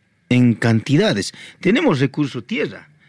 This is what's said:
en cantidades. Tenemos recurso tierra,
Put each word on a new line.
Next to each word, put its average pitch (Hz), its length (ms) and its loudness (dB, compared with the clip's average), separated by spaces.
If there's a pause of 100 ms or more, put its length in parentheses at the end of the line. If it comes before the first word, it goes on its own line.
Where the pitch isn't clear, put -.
(280)
en 123 240 4
cantidades. 117 800 0 (280)
Tenemos 233 400 2
recurso 139 420 -4
tierra, 143 480 -8 (180)